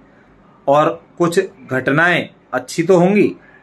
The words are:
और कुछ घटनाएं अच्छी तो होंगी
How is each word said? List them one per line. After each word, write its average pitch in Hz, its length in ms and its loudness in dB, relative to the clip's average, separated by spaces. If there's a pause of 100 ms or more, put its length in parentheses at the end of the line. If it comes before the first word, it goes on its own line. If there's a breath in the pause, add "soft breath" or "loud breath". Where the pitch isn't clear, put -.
(680 soft breath)
और 147 220 2 (280)
कुछ 170 220 0
घटनाएं 143 880 -4 (240)
अच्छी 131 300 -6
तो 180 140 4
होंगी 180 340 2 (320 soft breath)